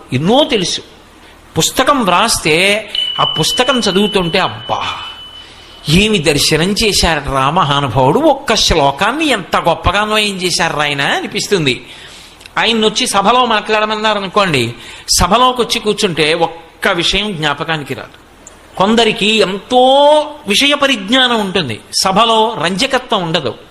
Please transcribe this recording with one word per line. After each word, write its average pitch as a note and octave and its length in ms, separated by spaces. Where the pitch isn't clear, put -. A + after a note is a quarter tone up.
ఎన్నో G3 320
తెలుసు. B3 360
పుస్తకం B3+ 460
వ్రాస్తే F#3+ 840
ఆ C#3+ 40
పుస్తకం G3+ 540
చదువుతుంటే G3 600
"అబ్బా - 480
ఏమి G3+ 300
దర్శనం D#3 560
చేశారట్రా C#3 680
మహానుభావుడు, C#3 680
ఒక్క C#4 360
శ్లోకాన్ని G3 720
ఎంత G#3+ 300
గొప్పగా F3 440
అన్వయం G#3+ 360
చేశారు E3 440
ఆయన" D3 200
అనిపిస్తుంది. F3+ 840
ఆయన్ని G#3+ 280
వచ్చి G#3+ 200
సభలో A3+ 380
మాట్లాడమన్నారు G#3+ 760
అనుకోండి, F3 560
సభలోకి A#3+ 440
వచ్చి A#3 180
కూర్చుంటే E3+ 540
ఒక్క - 540
విషయం G3 480
జ్ఞాపకానికి D3+ 580
రాదు. - 500
కొందరికి G#3+ 500
ఎంతో B3 800
విషయ B3+ 260
పరిజ్ఞానం B3+ 680
ఉంటుంది, F3 400
సభలో A3 600
రంజకత్వం A#3 580
ఉండదు, D#3+ 320